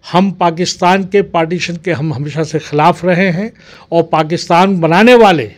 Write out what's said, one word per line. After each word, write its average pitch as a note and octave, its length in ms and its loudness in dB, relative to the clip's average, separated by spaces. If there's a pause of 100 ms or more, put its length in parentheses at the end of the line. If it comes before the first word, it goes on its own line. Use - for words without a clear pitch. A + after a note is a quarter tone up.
(120)
हम F#3+ 200 2
पाकिस्तान F3+ 720 -2
के G3 180 0
पार्टीशन E3+ 640 -4
के F#3 60 -4
हम D3+ 220 -4
हमेशा D3 300 -6
से D#3 160 -6
ख़िलाफ़ D#3+ 460 0
रहे F3+ 220 0
हैं। F#3+ 260 -4 (380)
और E3 120 2
पाकिस्तान E3+ 760 0
बनाने F#3 360 4
वाले F3 420 4